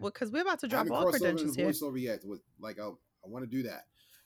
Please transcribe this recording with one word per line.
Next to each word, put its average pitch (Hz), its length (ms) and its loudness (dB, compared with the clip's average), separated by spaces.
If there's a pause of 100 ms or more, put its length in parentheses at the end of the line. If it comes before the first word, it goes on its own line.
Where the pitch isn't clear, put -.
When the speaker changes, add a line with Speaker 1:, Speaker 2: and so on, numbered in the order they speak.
Speaker 1:
well, 202 120 -2
'cause 214 200 -4
we're 311 100 2
about 359 180 2
to 262 100 -4
Speaker 2:
I 240 40 0
Speaker 1:
drop - 20 4
Speaker 2:
haven't 226 160 2
Speaker 1:
all 294 140 4
Speaker 2:
crossed - 160 4
over 165 200 4
into 151 40 2
Speaker 1:
credentials 131 100 -2
here. 180 200 2
Speaker 2:
voiceover 139 240 -4
yet. 113 240 -2
With, 98 160 -10 (200)
like, 104 180 -10
I, 104 100 -6
I - 400 -16
wanna 123 180 -8
do 123 180 -2
that, 98 220 -8 (400)